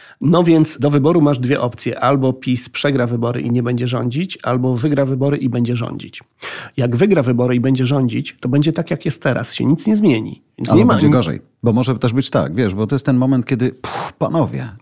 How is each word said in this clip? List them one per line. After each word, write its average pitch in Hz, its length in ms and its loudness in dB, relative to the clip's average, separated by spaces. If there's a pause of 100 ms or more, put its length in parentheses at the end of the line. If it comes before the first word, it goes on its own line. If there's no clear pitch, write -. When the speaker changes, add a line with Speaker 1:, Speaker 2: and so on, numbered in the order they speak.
(200)
Speaker 1:
No 165 240 4
więc 160 360 4
do 147 100 2
wyboru 147 300 4
masz 143 180 2
dwie 123 220 0
opcje. - 400 -6
Albo 131 320 2
pis 127 360 -4
przegra 135 380 0
wybory 117 340 -2
i 117 100 -4
nie 120 120 0
będzie 123 260 -2
rządzić, 123 540 -4
albo 127 340 0
wygra 139 300 0
wybory 135 300 0
i 131 120 -2
będzie 120 280 -2
rządzić. - 460 -10 (540)
Jak 120 200 0
wygra 175 260 4
wybory 123 340 2
i 123 40 2
będzie 131 260 2
rządzić, 123 540 -2
to - 80 -4
będzie 147 240 2
tak, 165 180 -6
jak 170 140 -6
jest - 180 -6
teraz, 120 320 -2
się 117 100 -4
nic 143 220 0
nie 214 100 4
zmieni. 151 460 0 (160)
Więc - 120 -6
Speaker 2:
Ale - 80 6
Speaker 1:
nie 220 80 6
ma - 60 4
Speaker 2:
będzie - 140 4
Speaker 1:
ni- 147 60 6
Speaker 2:
gorzej, 82 280 0 (220)
bo 113 100 2
może 120 260 0
też 120 140 0
być 131 180 -2
tak, 82 240 -2
wiesz, 101 200 0
bo 107 120 -2
to 143 80 -4
jest 135 120 -4
ten 131 100 2
moment, 127 300 0
kiedy, 123 240 0
pff, - 420 -10
panowie, 131 560 -2 (140)